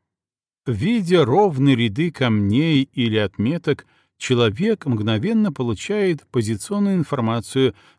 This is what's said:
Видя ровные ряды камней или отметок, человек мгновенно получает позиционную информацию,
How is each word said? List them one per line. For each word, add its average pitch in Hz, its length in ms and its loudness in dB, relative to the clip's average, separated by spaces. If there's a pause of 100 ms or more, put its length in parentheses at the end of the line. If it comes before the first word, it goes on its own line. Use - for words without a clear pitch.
(640)
Видя 170 640 2
ровные 139 500 4
ряды 117 340 0
камней 127 840 0
или 117 220 0
отметок, 120 720 -2 (300)
человек 120 680 0
мгновенно 131 680 0
получает 160 720 -4
позиционную 101 680 -2
информацию, 123 800 -2 (240)